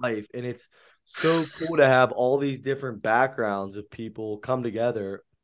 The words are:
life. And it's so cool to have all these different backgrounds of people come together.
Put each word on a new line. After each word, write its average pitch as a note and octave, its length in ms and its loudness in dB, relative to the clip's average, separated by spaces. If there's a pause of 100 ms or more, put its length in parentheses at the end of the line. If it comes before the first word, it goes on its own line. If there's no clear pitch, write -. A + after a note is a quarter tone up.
(140)
life. G#2 200 -8
And B2 120 -8
it's A#2+ 220 -10 (380)
so E3 400 0
cool D#3+ 320 -4
to C#3+ 80 8
have B2+ 260 6
all B2+ 260 2
these C#3 220 -2
different C3 420 -6
backgrounds G#2+ 760 0
of G#2 120 -14
people G#2+ 500 -10
come B2+ 240 -4
together. A2 600 -4 (200)